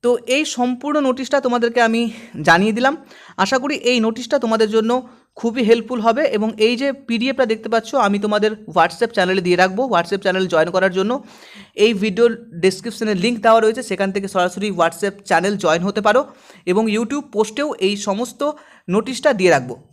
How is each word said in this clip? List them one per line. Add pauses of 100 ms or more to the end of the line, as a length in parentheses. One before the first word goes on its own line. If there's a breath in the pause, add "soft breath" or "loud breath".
তো (180)
এই
সম্পূর্ণ
নোটিশটা
তোমাদেরকে
আমি (300 loud breath)
জানিয়ে
দিলাম। (440 loud breath)
আশা
করি
এই
নোটিশটা
তোমাদের
জন্য (440 loud breath)
খুবই
হেল্পফুল
হবে। (140)
এবং
এই
যে (200)
পিডিএফটা
দেখতে
পাচ্ছ,
আমি
তোমাদের
WhatsApp
চ্যানেলে
দিয়ে
রাখবো।
WhatsApp
চ্যানেল
জয়েন
করার
জন্য (640 loud breath)
এই
ভিডিওর (280)
ডেসক্রিপশনে
লিংক
দেওয়া
রয়েছে,
সেখান
থেকে
সরাসরি
WhatsApp (100)
চ্যানেল
জয়েন
হতে
পারো। (440 loud breath)
এবং
YouTube
পোস্টেও
এই
সমস্ত (480 loud breath)
নোটিশটা
দিয়ে
রাখবো। (180)